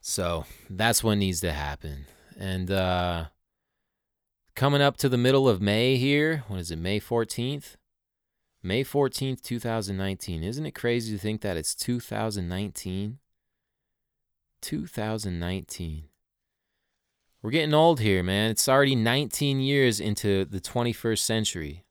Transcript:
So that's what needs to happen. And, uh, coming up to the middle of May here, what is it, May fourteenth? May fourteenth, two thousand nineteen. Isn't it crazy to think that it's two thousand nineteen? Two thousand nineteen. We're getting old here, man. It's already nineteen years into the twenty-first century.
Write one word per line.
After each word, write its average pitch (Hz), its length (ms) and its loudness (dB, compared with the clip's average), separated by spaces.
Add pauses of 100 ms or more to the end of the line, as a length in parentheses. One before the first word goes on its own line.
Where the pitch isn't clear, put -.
So 85 460 -2 (240)
that's 110 340 2
what 107 140 4
needs 95 220 0
to 85 120 -2
happen. 71 540 -8 (320)
And, 92 320 -4
uh, 90 560 0 (1300)
coming 143 260 2
up 139 180 4
to 139 100 2
the 123 100 2
middle 131 300 4
of 98 120 4
May 113 360 4
here, 143 520 0
what 98 120 -6
is 85 100 -8
it, 82 80 -6
May 92 200 -2
fourteenth? 120 800 -4 (880)
May 104 200 0
fourteenth, 135 600 -2
two 120 160 -6
thousand 107 380 -2
nineteen. 95 460 -4
Isn't 127 240 -4
it 143 80 -10
crazy 120 380 -2
to 101 60 -4
think 107 240 -4
that 95 140 -2
it's - 180 -4
two 123 260 -4
thousand 104 480 -4
nineteen? 98 680 -6 (1400)
Two - 260 -6
thousand 107 520 -4
nineteen. 85 680 -6 (1400)
We're 110 80 -4
getting 156 240 2
old 156 260 6
here, 98 220 4
man. 101 280 2
It's - 180 0
already 135 260 6
nineteen 135 680 0
years 131 400 4
into 101 440 0
the 92 160 -6
twenty-first 117 680 -2
century. 90 640 -2